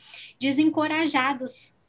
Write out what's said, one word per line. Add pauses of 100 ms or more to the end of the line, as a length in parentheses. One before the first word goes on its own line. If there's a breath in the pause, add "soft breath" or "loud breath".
(400 loud breath)
desencorajados (160)